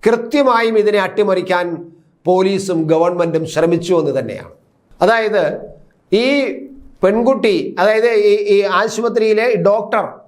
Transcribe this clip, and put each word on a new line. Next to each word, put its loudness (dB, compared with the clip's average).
കൃത്യമായും 0
ഇതിനെ 2
അട്ടിമറിക്കാൻ -2
പോലീസും 0
ഗവൺമെന്റും 0
ശ്രമിച്ചു 0
എന്ന് 0
തന്നെയാണ്. -10
അതായത് 0
ഈ 2
പെൺകുട്ടി, 0
അതായത് 2
ഈ, 2
ഈ 2
ആശുപത്രിയിലെ 0
ഡോക്ടർ 0